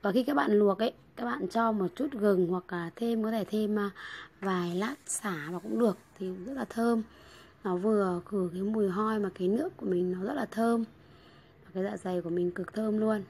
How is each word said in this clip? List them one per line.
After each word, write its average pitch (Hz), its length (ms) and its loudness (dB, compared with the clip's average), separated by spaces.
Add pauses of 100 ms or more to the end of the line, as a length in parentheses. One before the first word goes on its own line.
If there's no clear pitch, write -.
Và 202 100 2
khi 247 100 4
các 285 120 0
bạn 214 240 4
luộc 196 200 6
ấy, 226 140 0 (240)
các 240 80 -6
bạn 240 240 -4
cho 226 240 2
một 196 140 0 (100)
chút 277 160 -2
gừng 196 340 4
hoặc 180 260 -2
là 170 240 -4
thêm, 233 260 -2
có 214 80 0
thể 220 140 0
thêm, 214 340 0
à, 202 120 0 (500)
vài 180 340 0
lát 220 200 -2 (120)
sả 160 440 -4
vào 175 100 -6
cũng 220 180 -4
được 220 180 4 (220)
thì 190 100 -6 (180)
rất 262 60 -8
là 254 120 -4
thơm. 233 380 0 (600)
Nó 180 120 0
vừa 190 500 2
khử 185 260 -2
cái 185 100 -4
mùi 214 260 2
hôi 214 300 0
mà 202 160 0
cái 185 140 0
nước 269 280 0
của 233 100 -8
mình 180 260 0
nó 185 120 -4
rất 262 100 -2
là 262 100 -2
thơm. 226 400 0 (800)
Và - 100 -20
cái 190 80 -2
dạ 202 140 -4
dày 180 240 -2
của 165 100 -6
mình 175 200 0
cực 175 240 -8
thơm 214 240 0
luôn. 214 320 2